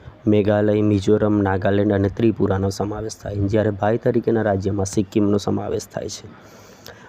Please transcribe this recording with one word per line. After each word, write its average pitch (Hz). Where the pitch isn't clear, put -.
મેઘાલય, 104
મિઝોરમ, 107
નાગાલેન્ડ 101
અને 98
ત્રિપુરાનો 98
સમાવેશ 107
થાય, 101
જ્યારે 107
ભાઈ 104
તરીકેના 117
રાજ્યમાં 98
સિક્કિમનો 101
સમાવેશ 104
થાય -
છે. -